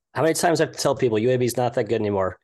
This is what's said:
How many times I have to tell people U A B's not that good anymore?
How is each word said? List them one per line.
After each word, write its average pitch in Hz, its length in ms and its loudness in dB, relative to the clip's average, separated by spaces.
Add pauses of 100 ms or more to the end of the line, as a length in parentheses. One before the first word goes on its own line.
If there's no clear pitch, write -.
(140)
How 123 80 -4
many 160 120 2
times 160 260 2
I 160 60 2
have 135 100 -6
to - 40 -10
tell 139 160 0
people 113 220 2
U 117 140 2
A 127 60 2
B's 123 180 -2
not 123 200 0
that 120 100 0
good 113 160 -2
anymore? 95 420 -2